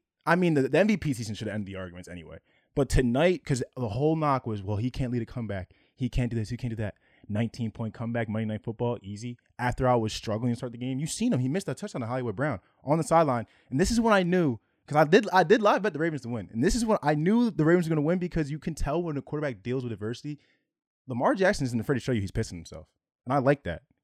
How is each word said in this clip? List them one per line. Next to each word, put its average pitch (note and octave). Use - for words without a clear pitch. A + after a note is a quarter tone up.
I E3
mean, F3+
the, C3+
the D3+
M G#3
V G#3+
P D3
season A2+
should G#2+
have G2
ended G#2
the F#2
arguments F2
anyway. E2
But C#3
tonight, C#3
'cause C3+
the B2
whole C#3+
knock C#3+
was, G#2+
"Well, G2+
he A#2
can't B2
lead A#2+
a A2
comeback. G2+
He B2
can't A#2+
do A2+
this. G#2+
He A#2+
can't A#2+
do A2
that." G#2
Nineteen A2
point A2
comeback, A#2
Monday A2
Night G#2+
Football, A#2+
easy. G#2+
After B2
I B2
was A2
struggling A2+
to A2+
start B2
the A#2
game, C3
you D#3
seen A#3
him. C#3
He B2+
missed E3+
a C#3
touchdown G3+
to A2
Hollywood A#2+
Brown C3
on D3
the D#3+
sideline. D3
And C3
this G3
is A#3
when A3+
I F#3+
knew, E3+
'cause C#3+
I D#3
did, G3+
I F#3
did G#3+
live G#3
bet G3+
the D3
Ravens D#3
to A#2
win. G#2
And A2+
this A3
is A#3
when A3
I D3+
knew G#3+
the D#3
Ravens E3+
were D#3+
gonna D3
win, F3+
because E3
you D#3
can D#3+
tell D#3
when D#3
a B2+
quarterback C#3+
deals B2+
with A#2+
adversity. A#2+
Lamar C3+
Jackson F#3+
isn't A#2
afraid C3+
to A2+
show C3+
you A2+
he's G2+
pissing A2+
himself. D#2
And B2
I C#3+
like C#3
that. -